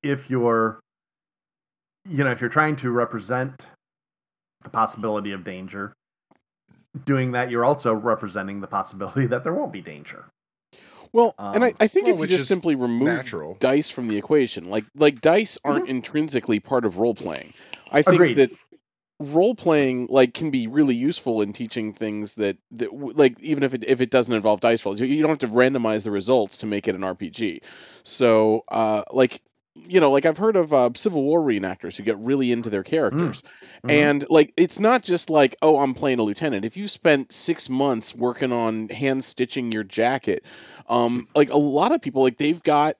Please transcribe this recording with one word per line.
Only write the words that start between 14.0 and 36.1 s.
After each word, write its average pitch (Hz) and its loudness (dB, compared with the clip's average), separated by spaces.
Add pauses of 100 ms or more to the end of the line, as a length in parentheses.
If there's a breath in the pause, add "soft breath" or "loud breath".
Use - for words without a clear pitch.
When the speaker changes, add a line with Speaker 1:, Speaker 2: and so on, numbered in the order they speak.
Speaker 2:
the 107 -2
equation, 110 0
like, 107 -4 (120)
like, 147 2
dice 185 2
aren't 143 -2
Speaker 1:
Mm-hmm. 135 -8
Speaker 2:
intrinsically 127 -2
part 123 -2
of 90 -2
role-playing. 92 -4 (380 loud breath)
I 147 4
think 180 6
Speaker 1:
Agreed. 165 4
Speaker 2:
that 131 6 (680)
role-playing, 147 0
like, 127 6
can 160 -4
be 123 -2
really 135 2
useful 123 -2
in 104 -2
teaching 107 -8
things 107 -8
that, 101 -2 (140)
that 117 -8
w-, 127 -12
like, 135 4
even 143 -2
if 131 -2
it, 117 -8
if 127 2
it 120 0
doesn't 123 2
involve 107 2
dice 117 2
rolls, 104 -6
you, 123 0
you 147 0
don't 156 2
have 131 -2
to 107 -4
randomize 117 2
the 110 -6
results 101 0
to - -10
make 104 -4
it 98 0
an 92 -8
R 92 -6
P 92 -10
G. 92 -6 (420 loud breath)
So, 110 4
uh, 110 0
like, 127 2 (340)
you 175 0
know, 147 6
like, 139 4
I've 160 2
heard 208 0
of, 160 2
uh, 123 4
Civil 165 -2
War 160 2
reenactors 95 -4
who 104 -14
get 107 -2
really 127 0
into 117 -2
their 101 -4
characters. 151 -2
Speaker 1:
Mm. - -20
Mm-hmm. - -20
Speaker 2:
And, 147 2
like, 156 6
it's - 2
not 226 2
just 175 -4
like, 143 4
"Oh, 156 6
I'm 135 0
playing 127 -2